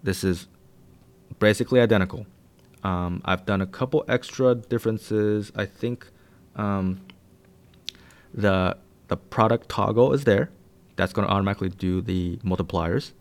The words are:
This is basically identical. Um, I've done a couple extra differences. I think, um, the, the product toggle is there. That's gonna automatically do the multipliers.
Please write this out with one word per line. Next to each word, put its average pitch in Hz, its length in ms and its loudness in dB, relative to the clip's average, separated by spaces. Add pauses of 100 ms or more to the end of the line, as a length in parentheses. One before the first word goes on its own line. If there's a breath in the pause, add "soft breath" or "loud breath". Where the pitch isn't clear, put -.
This - 180 -2
is 92 280 -2 (880)
basically 107 400 4
identical. 107 480 2 (560)
Um, 90 400 -2
I've 92 220 -2
done 98 160 0
a 95 40 0
couple 131 440 -2
extra 127 440 2
differences. 107 1000 -2
I 104 100 -2
think, - 420 -8 (500 soft breath)
um, 95 420 -2 (1300 loud breath)
the, 95 440 2 (300)
the - 80 -2
product 113 540 0
toggle 110 420 2
is 139 140 0
there. 113 260 2 (460)
That's 90 160 0
gonna 101 140 0
automatically 98 420 0
do 92 320 -2
the 90 420 -4
multipliers. 90 760 -2